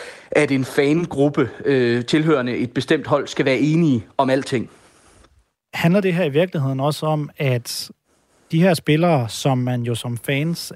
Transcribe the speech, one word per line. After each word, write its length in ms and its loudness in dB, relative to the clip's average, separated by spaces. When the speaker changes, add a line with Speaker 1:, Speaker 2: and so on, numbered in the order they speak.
Speaker 1:
at 200 2
en 140 2
fangruppe, 840 0
øh, 400 2
tilhørende 520 0
et 160 -4
bestemt 340 -2
hold 220 0
skal 160 -2
være 140 2
enige 460 2
om 120 2
alting. 400 -2
Speaker 2:
Handler 260 2
det 140 0
her 100 0
i 60 0
virkeligheden 500 0
også 260 -2
om, 320 -2
at 520 -4
de 100 2
her 120 4
spillere, 540 2
som 300 -2
man 240 -2
jo 120 -2
som 240 -6
fans 580 -4